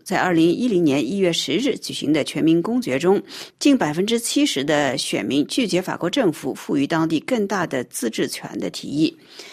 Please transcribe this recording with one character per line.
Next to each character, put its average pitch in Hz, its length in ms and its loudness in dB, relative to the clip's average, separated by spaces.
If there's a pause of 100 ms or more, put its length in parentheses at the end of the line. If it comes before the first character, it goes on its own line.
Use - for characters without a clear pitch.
在 185 140 -2
二 160 160 2
零 165 180 6
一 240 160 0
零 185 160 2
年 139 240 4
一 190 120 -4
月 180 140 2
十 - 200 -2
日 226 240 0
举 - 160 -10
行 - 200 -2
的 151 120 2
全 - 180 -4
民 160 180 4
公 226 220 -2
决 131 160 0
中， 180 240 2 (380)
近 277 180 4
百 151 140 0
分 175 120 0
之 233 140 0
七 277 260 0
十 139 200 -2
的 147 340 2
选 113 260 -2
民 131 220 0
拒 254 200 -2
绝 175 140 0
法 175 160 -4
国 170 140 -2
政 208 220 2
府 135 200 -6
赋 - 240 -4
予 139 80 2
当 160 240 0
地 160 120 0
更 226 260 -2
大 190 180 -2
的 131 200 -4
自 - 260 -6
治 170 160 -4
权 - 320 -10
的 190 100 -4
提 - 200 -12
议。 151 280 0 (360)